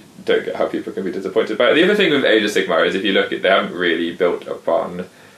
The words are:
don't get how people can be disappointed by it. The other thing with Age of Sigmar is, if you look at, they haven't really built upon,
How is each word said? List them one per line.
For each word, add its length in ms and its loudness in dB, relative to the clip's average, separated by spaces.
don't 180 0
get 140 -6
how 100 0
people 240 -6
can 140 -8
be 60 -4
disappointed 460 -2
by 140 4
it. 40 2
The 100 6
other 100 2
thing 160 2
with 140 2
Age 180 4
of 80 0
Sigmar 340 0
is, 100 0
if 100 -4
you 80 0
look 180 0
at, 120 -4
they 60 2
haven't 240 2
really 400 -2
built 320 -2
upon, 600 -4